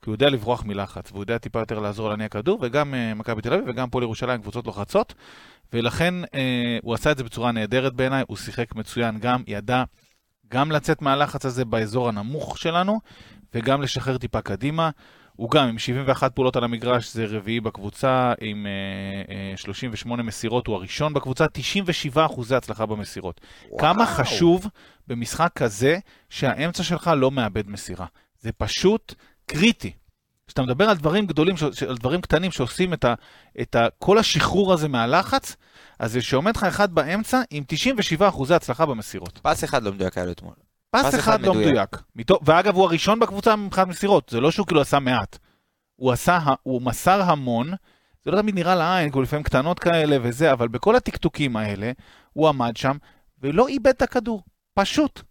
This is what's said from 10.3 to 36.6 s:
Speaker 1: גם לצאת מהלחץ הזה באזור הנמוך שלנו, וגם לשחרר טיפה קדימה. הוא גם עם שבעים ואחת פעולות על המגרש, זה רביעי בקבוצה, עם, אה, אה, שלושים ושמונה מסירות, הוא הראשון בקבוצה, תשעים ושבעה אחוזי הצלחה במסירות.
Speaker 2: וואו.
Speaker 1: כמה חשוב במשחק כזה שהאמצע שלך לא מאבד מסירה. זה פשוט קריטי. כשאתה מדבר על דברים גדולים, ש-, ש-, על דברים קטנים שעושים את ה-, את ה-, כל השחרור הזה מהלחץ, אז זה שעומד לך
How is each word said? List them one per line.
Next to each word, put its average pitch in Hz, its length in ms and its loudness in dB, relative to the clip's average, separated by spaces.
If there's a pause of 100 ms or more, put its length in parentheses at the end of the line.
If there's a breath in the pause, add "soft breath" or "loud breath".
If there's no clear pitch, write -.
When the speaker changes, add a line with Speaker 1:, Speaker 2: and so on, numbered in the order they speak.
Speaker 1:
גם 143 240 0
לצאת 151 300 0
מהלחץ 139 440 0
הזה 127 200 -2
באזור 113 440 -2
הנמוך 110 480 -6
שלנו, 185 420 0 (540 loud breath)
וגם 127 280 0
לשחרר 127 360 -2
טיפה 120 240 -4
קדימה. 143 480 -2 (460 soft breath)
הוא 117 160 -8
גם 147 160 6
עם 113 120 -4
שבעים 127 280 -4
ואחת 131 280 2
פעולות 127 200 2
על 123 80 0
המגרש, 120 500 -2
זה 113 160 -2
רביעי 107 300 -4
בקבוצה, 120 840 0
עם, 104 260 -8
אה, 101 40 -6 (640)
אה, 98 220 -10
שלושים 110 360 -8
ושמונה 120 300 -6
מסירות, 117 440 -4
הוא 110 80 -2
הראשון 120 380 -4
בקבוצה, 135 400 0
תשעים 190 340 -4
ושבעה 156 380 0
אחוזי 127 300 -2
הצלחה 110 300 -2
במסירות. 101 560 -8 (280 loud breath)
Speaker 2:
וואו. - 100 -12
Speaker 1:
כמה 190 260 4
חשוב 180 640 2 (400 soft breath)
במשחק 120 480 -2
כזה 127 420 2 (320 soft breath)
שהאמצע 143 540 -2
שלך 165 340 0
לא 131 140 4
מאבד 107 380 -2
מסירה. 92 360 -10 (360)
זה 113 100 -6
פשוט - 640 0 (320 soft breath)
קריטי. 160 460 0 (560)
כשאתה - 140 -4
מדבר 127 280 2
על 208 80 4
דברים 165 280 2
גדולים, 165 320 2
ש-, 160 60 -2
ש-, 139 200 -2
על 127 140 -4
דברים 131 240 0
קטנים 170 300 0
שעושים 175 420 -2
את 147 120 -2
ה-, 120 80 4 (480 soft breath)
את - 140 -4
ה-, 117 120 4 (120)
כל 196 180 4
השחרור 190 560 2
הזה 156 140 0
מהלחץ, 143 680 0 (440 soft breath)
אז 117 120 -4
זה 120 100 0
שעומד 147 360 2
לך - 60 -2